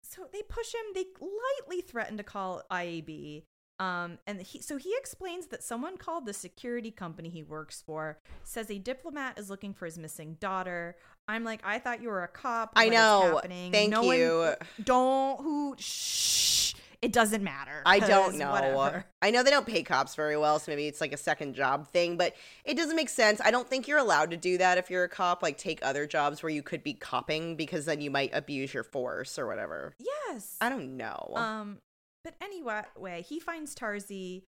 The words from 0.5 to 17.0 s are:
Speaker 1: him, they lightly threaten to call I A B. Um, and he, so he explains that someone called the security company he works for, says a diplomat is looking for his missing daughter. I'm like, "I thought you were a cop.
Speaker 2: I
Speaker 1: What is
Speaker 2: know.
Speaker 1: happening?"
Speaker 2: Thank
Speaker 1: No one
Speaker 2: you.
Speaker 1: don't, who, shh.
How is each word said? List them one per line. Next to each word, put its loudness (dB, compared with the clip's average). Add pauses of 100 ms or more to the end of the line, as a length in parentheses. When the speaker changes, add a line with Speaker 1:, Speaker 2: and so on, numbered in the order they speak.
Speaker 1:
him, -4 (140)
they -2 (160)
lightly -4
threaten -6
to -8
call -6
I -2
A -4
B. -14 (340)
Um, -4
and -8
he, -16
so -8
he -4
explains -8
that -12
someone -6
called -6
the -6
security -6
company -10
he -12
works -12
for, -6 (260)
says -8
a -6
diplomat -8
is -12
looking -10
for -10
his -10
missing -12
daughter. -4 (320)
I'm -4
like, -6
"I -2
thought -4
you -6
were -2
a -10
cop. -4
Speaker 2:
I 8
Speaker 1:
What 6
is 8
Speaker 2:
know. 8
Speaker 1:
happening?" -4
Speaker 2:
Thank 6
Speaker 1:
No 4
one 6
Speaker 2:
you. 6 (320)
Speaker 1:
don't, 4
who, -2
shh. 2 (260)